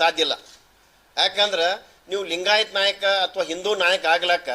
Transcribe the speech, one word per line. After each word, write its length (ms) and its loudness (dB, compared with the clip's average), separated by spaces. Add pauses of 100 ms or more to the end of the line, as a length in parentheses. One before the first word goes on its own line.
ಸಾಧ್ಯ 220 2
ಇಲ್ಲ. 100 0 (840)
ಯಾಕಂದ್ರೆ 500 0 (420)
ನೀವು 160 -4
ಲಿಂಗಾಯತ್ 500 0
ನಾಯಕ 300 0 (220)
ಅಥವಾ 240 -4
ಹಿಂದೂ 240 -4
ನಾಯಕ 320 0
ಆಗ್ಲಕ್ಕ 480 2